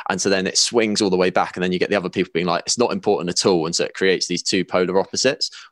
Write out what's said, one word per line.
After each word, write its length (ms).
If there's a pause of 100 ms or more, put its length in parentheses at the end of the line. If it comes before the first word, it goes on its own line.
(100)
And 100
so 80
then 180
it 120
swings 420
all 100
the 60
way 140
back, 260
and 60
then 100
you 60
get 100
the 80
other 140
people 240
being 120
like, 200
"It's 120
not 140
important 380
at 160
all." 180
And 100
so 100
it 100
creates 320
these 160
two 240
polar 320
opposites. 520 (220)